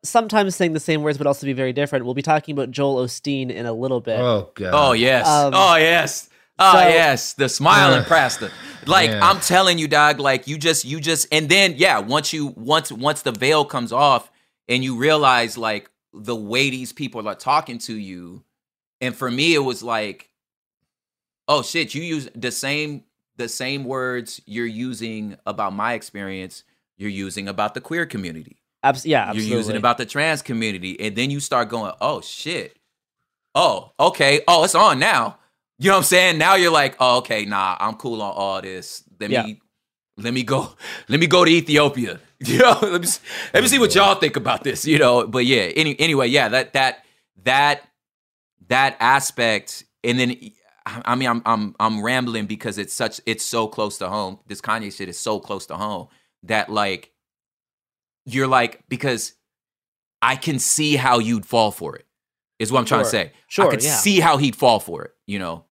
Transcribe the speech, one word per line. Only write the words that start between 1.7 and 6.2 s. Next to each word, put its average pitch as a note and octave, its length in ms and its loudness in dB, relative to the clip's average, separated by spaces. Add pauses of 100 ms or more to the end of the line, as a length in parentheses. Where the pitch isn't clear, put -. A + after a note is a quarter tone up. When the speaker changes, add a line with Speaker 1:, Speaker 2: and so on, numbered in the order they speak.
Speaker 1:
different. C#3 320 -2
We'll B2+ 80 -4
be C#3 80 -4
talking D#3 320 0
about C3 180 -4
Joel C3+ 340 0
Osteen C3 460 -6
in A#2 140 -8
a A#2 80 -4
little B2 280 -2
bit. A#2 180 -2
Speaker 2:
Oh, A2+ 360 0
God. F#2 180 -4
Speaker 3:
Oh, C#3+ 200 6
yes. B2 340 4
Speaker 1:
Um, D3 280 4
Speaker 3:
Oh, F#3+ 200 6
yes. D#3+ 540 2 (280)